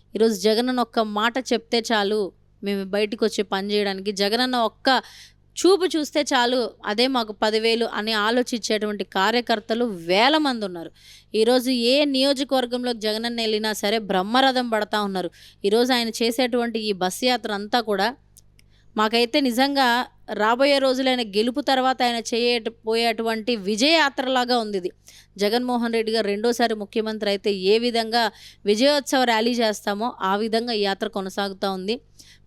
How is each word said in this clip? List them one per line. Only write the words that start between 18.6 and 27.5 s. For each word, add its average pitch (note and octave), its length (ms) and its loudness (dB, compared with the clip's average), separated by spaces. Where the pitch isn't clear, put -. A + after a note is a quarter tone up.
మాకైతే A#3 400 2
నిజంగా C4+ 400 2
రాబోయే C4 460 4
రోజులైన C4 360 0
గెలుపు A#3 240 0
తర్వాత C4 360 2
ఆయన A#3+ 120 0
చేయట-, A#3 440 -2
పోయేటువంటి A3+ 640 0
విజయయాత్రలాగా C4 960 2
ఉంది G3+ 160 -6
ఇది. F3 100 -6
జగన్మోహన్ A#3+ 540 0
రెడ్డి A3 180 -2
గారు A3 180 0
రెండోసారి A3 500 0
ముఖ్యమంత్రి G#3+ 500 -4
అయితే G3+ 180 -2